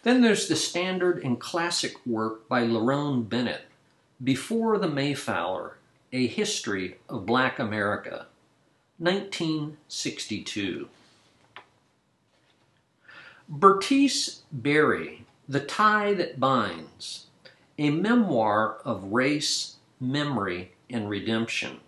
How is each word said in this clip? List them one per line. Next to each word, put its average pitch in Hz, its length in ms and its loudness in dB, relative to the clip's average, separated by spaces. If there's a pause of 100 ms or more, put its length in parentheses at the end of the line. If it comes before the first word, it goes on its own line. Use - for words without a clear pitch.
Then 254 180 6
there's 214 280 4
the 156 80 2
standard 180 680 0
and 123 160 0
classic 170 540 -2 (120)
work 110 440 -4
by 123 140 2
Lerone 120 640 0
Bennett, 113 400 -4 (540)
Before 214 560 0
the 180 120 0
Mayflower: 120 880 -4 (340)
A 127 160 0
History 98 680 -4 (100)
of 98 180 -8
Black 127 320 2
America, 104 720 -4 (720)
nineteen 160 800 -4 (100)
sixty-two. 98 1000 -8 (2500)
Bertice 202 920 4 (100)
Berry, 131 720 2 (260)
The 139 120 0
Tie 208 520 2
That 170 280 -2
Binds, 101 840 -2 (500)
A 147 120 2
Memoir 143 960 2
of 98 300 -6
Race, 143 640 0 (200)
Memory, 123 760 -4 (160)
and 110 200 -4
Redemption 110 800 -4